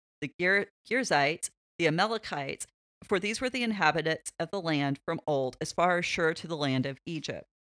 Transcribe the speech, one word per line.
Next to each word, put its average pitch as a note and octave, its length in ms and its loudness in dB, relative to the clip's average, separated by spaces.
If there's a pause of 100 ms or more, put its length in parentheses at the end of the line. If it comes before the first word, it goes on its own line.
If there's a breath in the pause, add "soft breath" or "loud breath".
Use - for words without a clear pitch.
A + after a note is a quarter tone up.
(200)
the D3 180 -6
Gir-, F#3+ 280 2 (220)
Girzites, E3 600 0 (280)
the E3+ 80 2
Amalekites, E3 800 -2 (360)
for G3+ 160 0
these G#3 220 -2
were B3+ 100 -2
the B3 140 -2
inhabitants D#3+ 760 0
of E3 140 -4
the G3+ 80 -4
land C#3+ 440 0
from E3 220 -4
old, C3+ 340 0
as D#3+ 120 -6
far F3 260 4
as F3 60 -2
Shur E3 300 2
to - 120 -10
the D#3+ 100 -2
land C3+ 300 2
of C3+ 200 -8
Egypt." D#3 400 -8 (180)